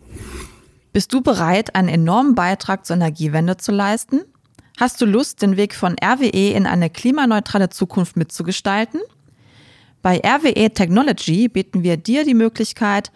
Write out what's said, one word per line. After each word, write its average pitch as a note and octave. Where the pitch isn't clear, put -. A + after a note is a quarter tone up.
Bist -
du C4
bereit, F#3+
einen F#3
enormen F3+
Beitrag F#3+
zur E3+
Energiewende D#3+
zu -
leisten? G#3
Hast B3
du B3
Lust, G#3+
den G3
Weg G3+
von F3
R A#3
W C4+
E G3
in G3
eine F3
klimaneutrale A3
Zukunft -
mitzugestalten? G3
Bei F#3
R C#4
W D4
E G#3+
Technology G#3
bieten -
wir E3+
dir C4
die C4
Möglichkeit, A3